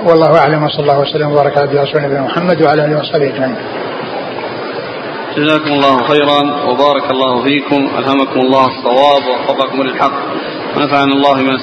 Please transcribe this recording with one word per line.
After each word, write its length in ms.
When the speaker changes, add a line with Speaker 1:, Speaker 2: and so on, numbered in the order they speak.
Speaker 1:
والله 360
أعلم، 240
وصلى 180
الله 180
وسلم 320
وبارك 260
على 100
عبده 120
ورسوله 260
نبينا 160
محمد 400
وعلى 240
آله 140
وصحبه 280
أجمعين. 280
Speaker 2:
جزاكم 340
الله 320
خيرا 640
وبارك 460
الله 320
فيكم، 540
ألهمكم 420
الله 260
الصواب 640
ووفقكم 560
للحق، 300
ونفعنا 360
الله 200
بما 300